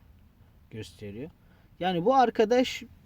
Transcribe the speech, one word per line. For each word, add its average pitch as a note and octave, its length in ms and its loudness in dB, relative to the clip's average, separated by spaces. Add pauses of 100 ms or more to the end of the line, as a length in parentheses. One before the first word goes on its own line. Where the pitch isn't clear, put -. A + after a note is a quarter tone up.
(720)
gösteriyor. A2 600 -14 (500)
Yani F3 240 -2
bu B3+ 100 2
arkadaş A#3+ 680 2 (240)